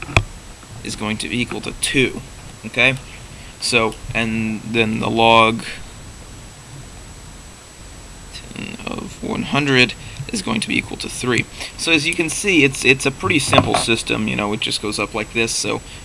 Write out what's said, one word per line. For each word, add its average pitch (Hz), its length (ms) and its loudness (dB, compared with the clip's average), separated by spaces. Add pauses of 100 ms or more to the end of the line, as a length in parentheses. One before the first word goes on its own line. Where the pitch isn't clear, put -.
(840)
is 110 120 -6
going 107 220 -2
to - 120 -6
be 120 100 0
equal 117 220 -2
to - 120 -6
two, - 480 2 (440)
okay? 123 300 2 (640)
So, 110 340 2 (220)
and 110 460 0
then 110 380 2
the 110 120 0
log 113 520 8 (2750)
ten - 440 -10 (100)
of - 360 -8
one - 200 -2
hundred 131 500 4 (360)
is 208 120 -2
going - 180 0
to - 80 -2
be - 80 2
equal - 220 -2
to - 100 -6
three. - 380 0 (320)
So - 140 -2
as 156 160 4
you 170 80 0
can 160 160 0
see, 180 320 4
it's, 135 200 4
it's 131 220 4
a 139 60 2
pretty 185 260 0
simple 131 380 4
system, 113 520 2
you 123 80 0
know, 104 180 0
it 110 60 -2
just - 220 -2
goes 107 160 -2
up 101 160 -2
like 107 200 -4
this, 113 200 2
so 110 300 -2 (220)